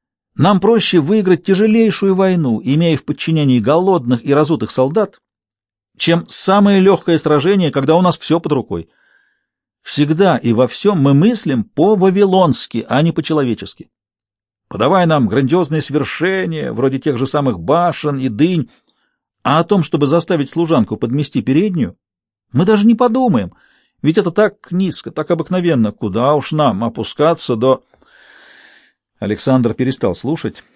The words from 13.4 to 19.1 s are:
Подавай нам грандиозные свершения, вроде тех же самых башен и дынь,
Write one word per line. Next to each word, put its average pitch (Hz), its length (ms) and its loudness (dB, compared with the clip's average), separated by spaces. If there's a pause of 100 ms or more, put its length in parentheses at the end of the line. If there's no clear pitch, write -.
Подавай 175 360 0
нам 147 220 2
грандиозные 139 540 0
свершения, 156 920 -4
вроде 131 280 -2
тех 135 180 -2
же 127 100 -2
самых 135 320 -2
башен 147 580 -2
и 131 120 -4
дынь, 151 400 -2 (760)